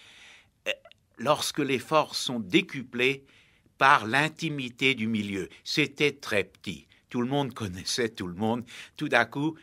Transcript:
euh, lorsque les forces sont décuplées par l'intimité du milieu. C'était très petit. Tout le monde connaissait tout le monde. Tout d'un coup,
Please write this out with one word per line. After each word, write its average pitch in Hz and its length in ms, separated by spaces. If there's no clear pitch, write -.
euh, 107 40
lorsque 139 420
les 135 200
forces - 420
sont 127 180
décuplées 123 880
par 135 280
l'intimité 135 880
du 110 120
milieu. 101 420
C'était 143 480
très 104 320
petit. - 420
Tout 123 140
le 120 60
monde 139 260
connaissait 110 560
tout 101 160
le 87 80
monde. 110 280
Tout 151 100
d'un 120 160
coup, 151 380